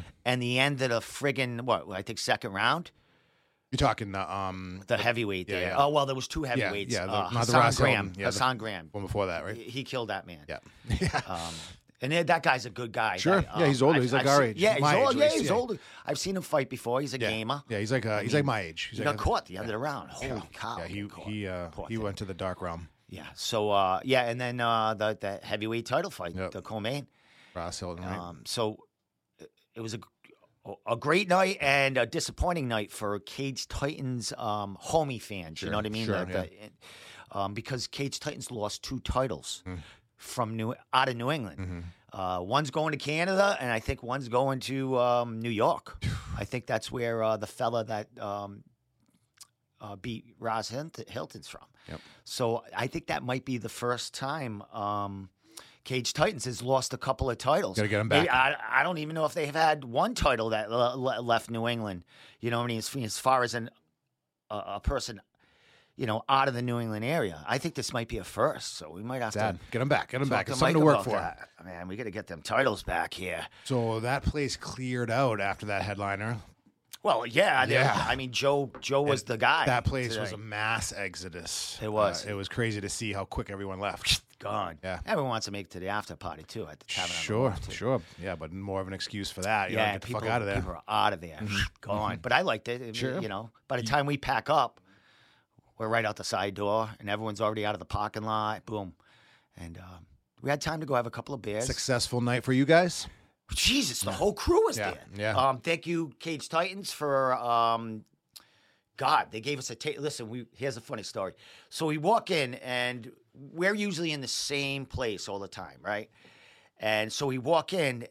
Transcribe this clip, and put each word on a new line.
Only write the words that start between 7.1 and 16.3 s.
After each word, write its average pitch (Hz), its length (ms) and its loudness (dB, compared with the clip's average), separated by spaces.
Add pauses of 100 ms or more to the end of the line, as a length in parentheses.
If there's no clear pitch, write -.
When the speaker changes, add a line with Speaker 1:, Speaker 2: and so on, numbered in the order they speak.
Speaker 1:
Uh, 104 100 2
Speaker 2:
not 90 100 -4
the 120 60 0
Speaker 1:
Hassan 117 220 2
Speaker 2:
Ross 117 180 6
Speaker 1:
Graham. 113 280 4
Speaker 2:
Hilton. 90 140 -8
Yeah, 98 60 -2
the 95 60 2
Speaker 1:
Hassan 127 260 2
Graham. 98 340 -6
Speaker 2:
one 101 100 -6
before 98 260 0
that, 82 160 -2
right? 95 120 -6
Speaker 1:
He, - 60 -12
he 123 220 -8
killed 117 260 -4
that 98 160 -6
man. 80 200 -14
Speaker 2:
Yeah. 80 120 -8 (320)
<laughs> - 100 2
Yeah. 156 260 0
Speaker 1:
Um, 85 280 -6 (480)
and 135 100 0
that, 165 140 2
that 165 160 4
guy's 123 240 4
a 117 40 -10
good 117 220 -8
guy. 110 240 2
Speaker 2:
Sure. 170 240 4
Speaker 1:
That, - 200 -2
Speaker 2:
Yeah, 160 80 6
he's 131 120 4
Speaker 1:
um, 135 80 8
Speaker 2:
older. 165 100 8
Speaker 1:
I've, 127 40 4
Speaker 2:
He's, 123 100 2
like, 131 100 4
Speaker 1:
I've 135 60 4
Speaker 2:
our 143 120 8
Speaker 1:
seen, 123 100 6
Speaker 2:
age. - 80 -4
Speaker 1:
yeah, 208 160 6
he's 143 80 2
Speaker 2:
My 147 140 6
Speaker 1:
old, 269 140 6
Speaker 2:
age, - 40 4
at 262 40 2
Speaker 1:
yeah, 294 60 8
Speaker 2:
least, 311 120 6
Speaker 1:
he's 240 140 2
Speaker 2:
yeah. 202 60 4
Speaker 1:
older. 240 220 0 (260)
I've 143 140 -2
seen 190 180 -2